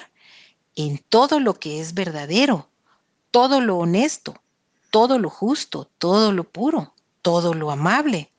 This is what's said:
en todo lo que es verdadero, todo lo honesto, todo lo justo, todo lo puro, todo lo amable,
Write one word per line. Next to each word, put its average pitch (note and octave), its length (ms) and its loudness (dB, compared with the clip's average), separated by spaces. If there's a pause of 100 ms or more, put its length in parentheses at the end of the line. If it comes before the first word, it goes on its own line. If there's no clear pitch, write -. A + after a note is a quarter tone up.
(760)
en D3 220 -4 (100)
todo C#4 320 2
lo A3+ 180 -2
que D3+ 220 -10
es E3 140 -12
verdadero, F3 760 -2 (640)
todo C4 280 4
lo G#3+ 180 0
honesto, F#3 640 -2 (500)
todo B3 280 4
lo F3+ 120 -2
justo, - 680 -6
todo G#3 320 2
lo F3+ 140 -2
puro, A3+ 500 -4 (280)
todo E3+ 320 0
lo D#3 180 -4
amable, F#3 680 0